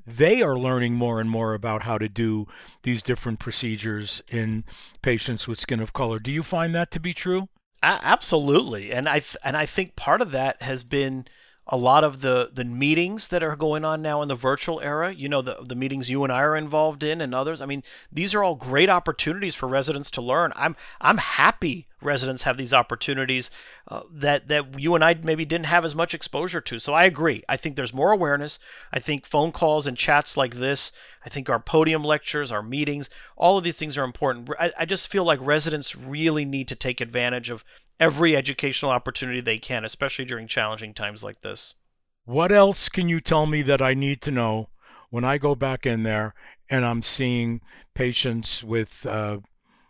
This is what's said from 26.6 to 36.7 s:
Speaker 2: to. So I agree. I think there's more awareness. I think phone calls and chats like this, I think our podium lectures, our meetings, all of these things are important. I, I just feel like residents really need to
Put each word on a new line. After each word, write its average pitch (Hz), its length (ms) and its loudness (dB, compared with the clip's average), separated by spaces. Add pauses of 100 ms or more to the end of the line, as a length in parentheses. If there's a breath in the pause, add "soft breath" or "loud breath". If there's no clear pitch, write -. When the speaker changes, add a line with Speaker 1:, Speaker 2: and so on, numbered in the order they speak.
Speaker 2:
to. - 160 -8
So 143 160 -4
I 170 120 6
agree. 156 440 0
I 131 80 0
think 147 180 -8
there's 127 200 -6
more 156 160 4
awareness. 147 480 0 (340 loud breath)
I 135 60 -4
think 143 260 -4
phone 156 260 2
calls 151 360 2
and 123 100 -6
chats - 400 2
like 127 160 0
this, 131 380 -2 (340 loud breath)
I 123 40 -14
think 139 200 -8
our 117 100 2
podium 160 440 2
lectures, 147 480 -2
our 104 100 -2
meetings, 143 480 -4 (260 loud breath)
all 185 220 6
of 185 60 0
these 165 140 -2
things 147 200 -6
are 143 60 0
important. 123 560 -4
I, 170 180 0
I 165 80 -2
just 180 220 -2
feel 190 160 0
like 156 180 4
residents 147 540 0
really 147 500 0
need 135 220 -4
to 135 80 -6